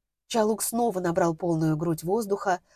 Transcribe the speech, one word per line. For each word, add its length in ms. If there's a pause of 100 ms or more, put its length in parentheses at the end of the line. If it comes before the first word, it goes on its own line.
(280)
Чаолук 340
снова 380
набрал 340
полную 440
грудь 260
воздуха, 580 (140)